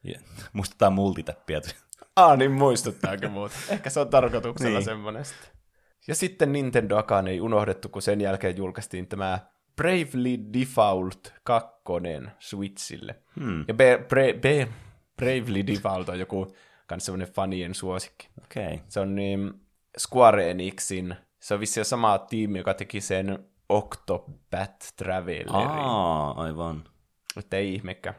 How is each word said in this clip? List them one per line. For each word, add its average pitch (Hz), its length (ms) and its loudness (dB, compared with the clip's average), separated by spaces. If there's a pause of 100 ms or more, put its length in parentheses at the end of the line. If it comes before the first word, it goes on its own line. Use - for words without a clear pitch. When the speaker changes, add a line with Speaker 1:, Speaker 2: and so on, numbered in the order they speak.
Speaker 1:
Ja, - 160 -10 (340)
muistutaan 98 400 2
multitäppiä. 82 680 -2 (540)
Speaker 2:
Aa, 165 200 10
niin 131 160 4
muistuttaako 113 800 2
muuta? 101 260 -8 (100)
<laughs> - 40 -12
Ehkä 202 200 -4
se 151 100 -2
on 131 100 0
tarkoituksella 120 680 2
Speaker 1:
Niin. 98 80 0
Speaker 2:
semmonen 107 400 -8
sitten. - 240 -18 (580)
Ja 160 80 -2
sitten 180 380 0
Nintendoakaan 107 760 2
ei 92 140 -2
unohdettu, 104 480 0
kun 98 120 -8
sen 104 200 2
jälkeen 95 360 -2
julkaistiin 92 500 -8
tämä 95 320 -4 (360)
Bravely 135 640 0 (220)
Default 101 760 0 (100)
kakkonen 87 960 -2
Switchille. - 760 -10 (240)
Speaker 1:
Hmm. 90 280 -4
Speaker 2:
Ja 113 60 -4
Be-, 123 240 8 (100)
Bra-, 127 340 4
Be-, 135 260 2 (480)
Bravely 117 520 0
Default 95 420 -2
on 90 100 -6
joku 95 360 -4 (320)
kans 90 180 -10
semmonen 92 280 -6
fanien 95 420 -4
suosikki. - 540 -8 (140)
Speaker 1:
Okei. 78 440 -8
Speaker 2:
Se - 120 -6
on 98 160 -2
niin 98 380 -4 (460)
Square 104 520 6
Enixin, 92 640 -6 (240)
se - 140 -4
on 104 60 -2
vissiin 107 260 -2
sama 113 320 2
tiimi, 107 400 -4
joka 95 160 -2
teki 98 280 -8
sen 95 380 -2 (300)
Octopath - 1300 -4
Travelerin. 90 600 -6
Speaker 1:
Aa, 101 880 0
aivan. 80 400 -6 (540)
Speaker 2:
Että 98 200 -6
ei 98 160 -2
ihmekään. 95 460 -10